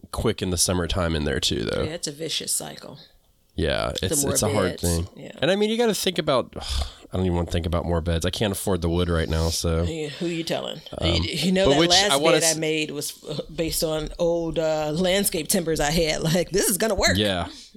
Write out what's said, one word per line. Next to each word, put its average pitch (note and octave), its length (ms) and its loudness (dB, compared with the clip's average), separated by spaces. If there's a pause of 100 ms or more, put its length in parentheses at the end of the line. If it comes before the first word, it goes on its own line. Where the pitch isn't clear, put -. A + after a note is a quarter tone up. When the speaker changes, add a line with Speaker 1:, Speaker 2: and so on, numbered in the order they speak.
(120)
Speaker 1:
quick - 300 -2
in F#2 80 -2
the F2 80 0
summertime E2+ 580 0
in D2 80 0
there D2+ 160 0
too, - 240 0
though. - 180 -2
Speaker 2:
Yeah, D#3 120 -2
it's F3 120 -8
a D3 60 -6
vicious D3 420 -4
cycle. - 440 -8 (580)
Speaker 1:
Yeah, B1+ 340 0 (100)
Speaker 2:
The F#2 60 -2
Speaker 1:
it's, C#3+ 160 0
Speaker 2:
more - 120 0
Speaker 1:
it's - 100 0
a - 80 0
hard F#2+ 180 0 (100)
Speaker 2:
beds, - 20 -4
Speaker 1:
thing. F2 340 0
Speaker 2:
yeah. - 160 -16 (100)
Speaker 1:
And D#3+ 80 2
I G3 60 2
mean, G#3 140 2
you A3+ 60 0
gotta A3+ 180 2
think F3+ 240 -2
about, D3 380 0
<sighs> - 40 -8 (520)
I - 40 -4
don't F#2 100 2
even F2 80 2
wanna F2 160 0
think E2+ 160 0
about E2 180 0
more E2+ 160 0
beds. E2 240 0
I F#2 60 0
can't G2+ 220 0
afford F#2 300 -2
the E2+ 60 0
wood E2+ 200 2
right D#2+ 200 2
now, D#2+ 200 2
so. E2 340 0
Speaker 2:
Yeah, D3+ 280 -4
who E3+ 160 -6
you E3 180 -4
telling? D3 360 -6 (180)
Speaker 1:
Um, - 160 0
Speaker 2:
You, E2+ 100 2
you D#3+ 280 -2
know F#3 120 4
Speaker 1:
but C3+ 80 6
Speaker 2:
that D3 80 4
Speaker 1:
which E3+ 100 4
I G3 200 6
Speaker 2:
last C#3+ 120 4
Speaker 1:
wanna D#3+ 140 6
Speaker 2:
bed D#3 80 4
I E3 60 6
Speaker 1:
s- D#3 60 2
Speaker 2:
made D#3 360 0
was, - 360 -8
uh, D3 120 -6 (120)
based D#3 300 -2
on D#3 280 -2 (100)
old, E3+ 400 0
uh, D#3 340 0
landscape F3+ 540 2
timbers D#3+ 320 2
I D3 100 2
had. D#3 320 0
<laughs> - 0 -
Like, D#3+ 280 2
this G3+ 180 2
is F3+ 100 0
gonna G#3+ 160 0
work. - 220 2
Speaker 1:
Yeah. G2 320 0 (280)